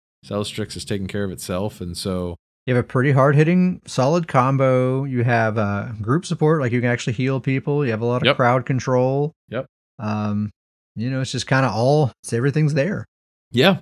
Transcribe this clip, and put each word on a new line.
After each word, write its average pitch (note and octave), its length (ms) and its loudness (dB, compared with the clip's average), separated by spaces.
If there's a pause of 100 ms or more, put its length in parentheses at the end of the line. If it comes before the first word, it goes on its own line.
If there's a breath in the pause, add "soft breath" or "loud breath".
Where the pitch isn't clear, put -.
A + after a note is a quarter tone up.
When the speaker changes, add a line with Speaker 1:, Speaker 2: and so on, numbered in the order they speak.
(260)
Speaker 1:
Celestrix G#2 500 -6
is - 80 -10
taking G2 240 -6
care G2+ 160 -4
of G2 80 -6
itself. G2 480 -6
And F2 160 -8
so F2+ 400 -4 (300)
Speaker 2:
You B2+ 100 0
have A#2+ 100 2
a - 20 -12
pretty C3+ 260 0
hard-hitting, D#3 720 4
solid D#3 400 0
combo. C3 760 2
You B2+ 200 -2
have, A#2 340 2
uh, G2+ 300 -2 (160)
group C3+ 200 0
support, D#3 380 0
like, B2 100 -2
you B2 100 0
can B2 80 0
actually A#2+ 240 -2
heal C3 260 -2
people. C#3+ 440 -2
You C3 60 0
have A2 120 -2
a A#2 40 -2
lot A#2+ 160 0
of - 60 2
Speaker 1:
Yep. C#3+ 80 4
Speaker 2:
crowd B2 320 2
control. C3 640 0 (140)
Speaker 1:
Yep. A#2+ 180 -8 (320)
Speaker 2:
Um, G#2 540 -4 (440)
you A2+ 140 -4
know, C3 120 -4
it's C3 100 -6
just B2 160 -6
kinda C3+ 200 2
all, A#2+ 440 2 (100)
it's, - 100 -12
everything's C#3+ 440 0
there. C#3+ 300 -2 (460)
Speaker 1:
Yeah, D3 300 4